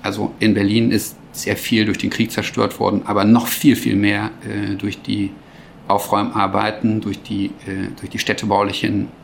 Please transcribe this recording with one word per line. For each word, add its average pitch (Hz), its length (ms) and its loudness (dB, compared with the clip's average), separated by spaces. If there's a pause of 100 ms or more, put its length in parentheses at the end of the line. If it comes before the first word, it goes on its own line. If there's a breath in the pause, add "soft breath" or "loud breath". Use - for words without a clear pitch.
Also 104 380 -2
in 107 140 4
Berlin 107 360 2
ist - 260 -2 (160)
sehr - 240 -4
viel 110 280 2
durch 107 140 0
den - 120 -2
Krieg 117 220 -2
zerstört - 480 -2
worden, 101 240 2
aber 104 200 2
noch 117 220 6
viel, - 300 4
viel 110 180 0
mehr, 104 360 2 (180)
äh, 101 260 -4
durch 101 280 -6
die 101 280 -4 (560 loud breath)
Aufräumarbeiten, 104 1160 0
durch 98 200 -6
die, 98 240 -4 (200)
äh, 95 220 -6 (100)
durch - 120 -12
die 107 80 -8
städtebaulichen 101 920 0 (160)